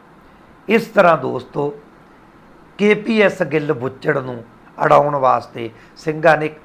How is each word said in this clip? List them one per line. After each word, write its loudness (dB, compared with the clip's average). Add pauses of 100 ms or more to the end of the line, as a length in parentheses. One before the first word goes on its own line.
(680)
ਇਸ 0
ਤਰ੍ਹਾਂ, 2
ਦੋਸਤੋ, -6 (1040)
ਕੇ 4
ਪੀ -2
ਐਸ 0
ਗਿੱਲ -2
ਬੁੱਚੜ -4
ਨੂੰ -10 (400)
ਅੜਾਉਣ 4
ਵਾਸਤੇ -2 (260)
ਸਿੰਘਾਂ 2
ਨੇ -6 (160)